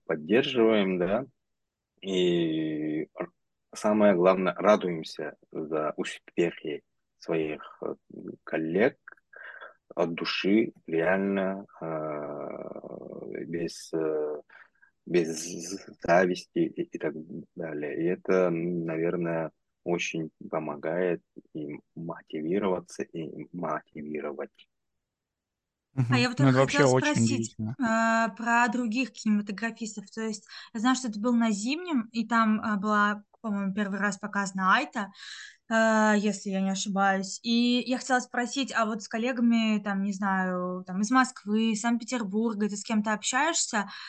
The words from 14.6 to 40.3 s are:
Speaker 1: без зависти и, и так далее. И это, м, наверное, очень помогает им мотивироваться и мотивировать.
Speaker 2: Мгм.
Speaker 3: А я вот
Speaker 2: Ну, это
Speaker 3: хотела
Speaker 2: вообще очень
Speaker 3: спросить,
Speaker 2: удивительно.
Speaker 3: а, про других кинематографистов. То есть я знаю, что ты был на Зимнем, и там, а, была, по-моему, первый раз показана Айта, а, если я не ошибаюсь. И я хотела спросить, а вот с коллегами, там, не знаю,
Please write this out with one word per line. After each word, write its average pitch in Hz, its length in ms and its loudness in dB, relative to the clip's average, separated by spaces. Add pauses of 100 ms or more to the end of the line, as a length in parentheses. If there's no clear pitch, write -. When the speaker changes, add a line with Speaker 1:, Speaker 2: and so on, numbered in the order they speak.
Speaker 1:
без 82 300 0 (640)
зависти 90 580 2
и, - 240 -2
и - 140 -12
так - 160 -4 (420)
далее. 76 460 -8
И 82 60 0
это, 92 400 2
м, 85 380 -2
наверное, 82 640 -2 (340)
очень 85 460 -4 (200)
помогает 80 720 -2 (320)
им 76 280 -8 (140)
мотивироваться 85 1080 -4
и 76 480 -10
мотивировать. 76 1160 -8 (1300)
Speaker 2:
Мгм. 127 200 2
Speaker 3:
А 247 40 6
я 240 100 4
вот 240 100 -6
Speaker 2:
Ну, 135 100 6
это 131 100 6
Speaker 3:
хотела - 20 8
Speaker 2:
вообще 135 260 6
очень 127 380 4
Speaker 3:
спросить, - 0 -
Speaker 2:
удивительно. 110 580 -2
Speaker 3:
а, 226 480 2
про 233 380 2
других 240 440 -2
кинематографистов. 214 960 -4
То 226 120 -8
есть 214 220 -6 (300)
я 226 60 -6
знаю, 254 160 4
что 254 160 -4
ты 208 80 -6
был 240 140 2
на 233 160 4
Зимнем, 262 600 -2
и 226 140 -2
там, 220 360 4
а, 214 140 0
была, 208 460 2 (200)
по-моему, 202 320 -2
первый 202 260 -2
раз 202 180 0
показана 190 580 0
Айта, 247 320 -2 (640)
а, 220 460 4
если 202 340 0
я 190 120 0
не 190 80 0
ошибаюсь. 190 720 0
И 240 420 2
я 247 120 -2
хотела 247 220 0
спросить, 247 560 -4
а 220 100 2
вот 220 160 -4
с - 60 -14
коллегами, 233 760 2
там, 196 200 0
не 202 80 -2
знаю, 185 720 -2